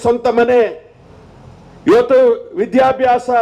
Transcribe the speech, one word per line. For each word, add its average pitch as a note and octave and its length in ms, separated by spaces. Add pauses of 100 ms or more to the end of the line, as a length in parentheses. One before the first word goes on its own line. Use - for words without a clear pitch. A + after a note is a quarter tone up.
ಸ್ವಂತ A#3+ 220 (120)
ಮನೆ, A#3+ 240 (1300)
ಇವತ್ತು A#3+ 260 (440)
ವಿದ್ಯಾಭ್ಯಾಸ, B3+ 680 (120)